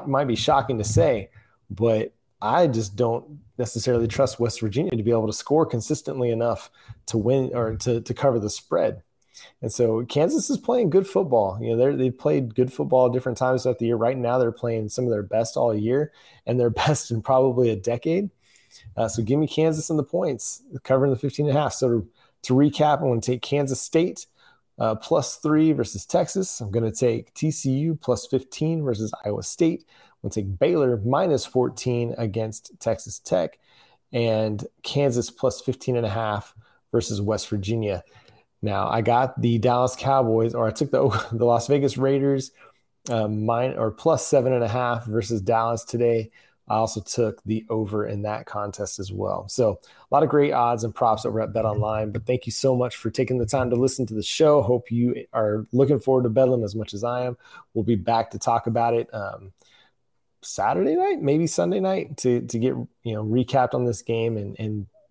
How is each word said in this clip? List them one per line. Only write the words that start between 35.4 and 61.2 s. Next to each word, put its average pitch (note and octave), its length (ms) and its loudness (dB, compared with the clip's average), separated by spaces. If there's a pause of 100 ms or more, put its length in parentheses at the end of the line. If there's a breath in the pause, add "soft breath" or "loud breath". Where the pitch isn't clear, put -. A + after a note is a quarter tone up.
fifteen - 340 -4
and A#2 100 0
a G#2+ 40 -2
half G#2+ 440 -4 (380 soft breath)
versus A2 300 0
West G2+ 280 -2
Virginia. G#2 540 -4 (580 soft breath)
Now, G2 280 -2
I A2+ 120 0
got A#2+ 400 2
the A#2 180 2
Dallas B2 360 2
Cowboys, A#2 580 2
or A#2+ 140 0
I G#2+ 40 0
took C#3 200 -2
the, A#2 380 2
<laughs> - 20 -8
the A#2 140 0
Las A#2 220 2
Vegas C#3 300 2
Raiders, C3+ 540 2 (580 soft breath)
uh, A2+ 180 0
min-, A#2 500 0
or A2 140 0
plus - 360 0
seven C3 240 4
and B2 120 2
a A2+ 40 0
half A#2+ 380 -2
versus A2 360 -2
Dallas A2+ 420 0
today. A#2 480 0 (360 soft breath)
I A2 80 -2
also A2 240 0
took A2 440 -2
the A2 260 -2
over G#2+ 360 -2
in G#2 180 -6
that G#2+ 220 -6
contest G2+ 540 -8
as G2 120 -8
well. G2 360 -6
So - 320 0 (320 soft breath)
a - 20 2
lot C#3+ 100 6
of C#3 60 2
great D3 220 4
odds A#2+ 320 0
and A2 100 -6
props A2 320 2
over A2 140 -2
at G#2+ 140 -4
BetOnline, G#2+ 580 0
but A2 140 -6
thank B2+ 200 -2
you A2 60 -6
so C3 240 2
much B2 220 -2
for - 120 -4
taking B2+ 280 -2
the A#2+ 80 0
time B2+ 240 0
to A#2+ 80 2
listen B2+ 300 0
to G#2+ 60 -10
the G#2+ 80 -4
show. D3 400 4
Hope A#2 300 0
you A#2+ 400 0
are G#2+ 400 0
looking C3+ 280 4
forward C3 240 2
to B2 60 0
Bedlam B2+ 340 2
as G2+ 120 -6
much G#2+ 180 -6
as G2+ 100 -6
I B2 220 -4
am. B2 120 -6 (360 loud breath)
We'll A2 120 -2
be A#2 100 4
back A2+ 360 0
to - 80 -12
talk A#2 280 0
about A#2 260 0
it, A#2 200 0
um, G2 400 -10 (880 soft breath)
Saturday F3 540 0
night, F#4 260 0